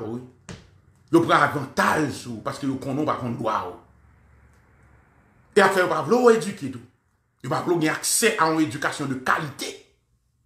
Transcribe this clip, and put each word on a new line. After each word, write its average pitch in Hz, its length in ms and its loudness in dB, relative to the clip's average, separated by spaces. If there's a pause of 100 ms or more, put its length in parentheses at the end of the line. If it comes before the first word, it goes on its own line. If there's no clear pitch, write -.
oui. 113 200 -8 (880)
Yo 170 100 6
prend 170 140 4
avantage, 147 880 0
ou, 113 160 -10
parce 135 160 -6
que - 80 -8
yo 135 120 -2
connaît 139 280 -4
pas 123 120 -2
contre 120 200 -6
droit, 110 340 -4
ou. - 40 -16 (1800)
Et 208 60 6
après, 190 200 4
yo 175 60 2
pas 156 140 0
vouloir 233 320 6
éduquer - 380 -2
tout. 120 100 -12 (640)
Yo 135 80 -10
pas 135 100 -2
vouloir 170 160 0
avoir 156 200 0
accès - 420 0
à 160 100 4
une 160 120 0
éducation 151 440 -4
de 135 80 -4
qualité. - 840 -6 (500)